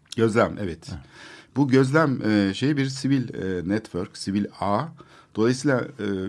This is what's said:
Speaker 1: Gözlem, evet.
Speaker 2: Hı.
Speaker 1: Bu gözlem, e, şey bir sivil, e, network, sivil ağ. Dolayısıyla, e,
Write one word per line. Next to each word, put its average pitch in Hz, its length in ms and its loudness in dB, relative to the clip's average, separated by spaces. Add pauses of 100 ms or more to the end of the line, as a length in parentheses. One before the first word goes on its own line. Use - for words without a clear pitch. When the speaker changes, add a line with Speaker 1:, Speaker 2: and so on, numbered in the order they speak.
(160)
Speaker 1:
Gözlem, 110 460 2
evet. 82 300 -8
Speaker 2:
Hı. 90 40 -8 (600)
Speaker 1:
Bu 139 120 2
gözlem, 135 540 4
e, 104 320 2
şey 143 240 0
bir 135 80 0
sivil, 135 480 -2
e, 92 360 -4
network, 104 480 -4
sivil 101 280 -2 (140)
ağ. 101 280 0 (480)
Dolayısıyla, 127 520 2 (120)
e, 104 40 -6 (260)